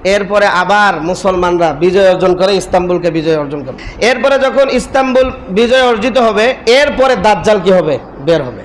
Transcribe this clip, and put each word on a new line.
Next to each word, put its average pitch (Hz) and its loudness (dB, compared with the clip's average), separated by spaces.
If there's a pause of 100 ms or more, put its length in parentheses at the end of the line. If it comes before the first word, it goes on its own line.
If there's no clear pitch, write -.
এরপরে 202 0
আবার 190 2
মুসলমানরা 175 0
বিজয় 180 2
অর্জন 185 2
করে, 190 0
ইস্তাম্বুলকে 180 -2
বিজয় 160 -2
অর্জন 147 -6
করে। 127 -12 (340)
এরপরে 262 0
যখন 262 2
ইস্তাম্বুল 262 0 (220)
বিজয় 240 2
অর্জিত 226 -2
হবে, 220 2 (200)
এরপরে 262 2
দাজ্জাল 202 2
কী 190 2
হবে? 160 2 (300)
বের 160 2
হবে। 104 -14